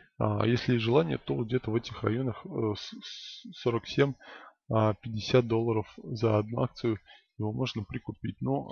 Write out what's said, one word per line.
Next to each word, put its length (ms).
А, 300
если 260
есть 120
желание, 340
то 160
вот 120
где-то 220
в 60
этих 280
районах, 420
э, 300
с-, 280
с-, 500
сорок 340
семь, 260
а, 220
пятьдесят 540
долларов 400
за 400
одну 240
акцию 380
его 140
можно 320
прикупить. 560
Ну, 320